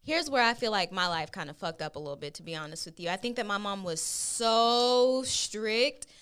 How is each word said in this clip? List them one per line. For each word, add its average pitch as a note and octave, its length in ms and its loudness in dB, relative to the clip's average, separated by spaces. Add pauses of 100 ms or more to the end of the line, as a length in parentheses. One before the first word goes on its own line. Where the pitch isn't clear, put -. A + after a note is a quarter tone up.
here's D#4 260 -2
where C4 120 4
I A#3 120 4
feel - 180 -2
like F#3 220 0
my F3+ 140 0
life E3 260 -4
kinda D#3 200 -8
fucked E3 280 -8
up D#3 160 -8
a - 20 -8
little C#3+ 160 -8
bit, C#3+ 200 -10
to F3 80 -16
be E3 120 -8
honest D#3 300 -10
with D#3+ 120 -16
you. E3+ 120 -4
I F#3 80 0
think A#3+ 180 -4
that A#3+ 100 -2
my G3+ 120 -2
mom G3+ 260 -4
was E3 160 -4
so A#3+ 1200 4
strict A3+ 840 0 (140)